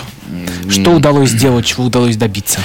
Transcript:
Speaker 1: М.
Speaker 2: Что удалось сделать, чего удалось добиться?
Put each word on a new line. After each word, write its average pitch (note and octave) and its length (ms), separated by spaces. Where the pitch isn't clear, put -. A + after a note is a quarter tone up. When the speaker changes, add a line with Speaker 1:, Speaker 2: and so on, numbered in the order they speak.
Speaker 1:
М. F3 420
Speaker 2:
Что G2 220
удалось C#3+ 380
сделать, A#2+ 360
чего - 180
удалось A#2+ 320
добиться? G#2 480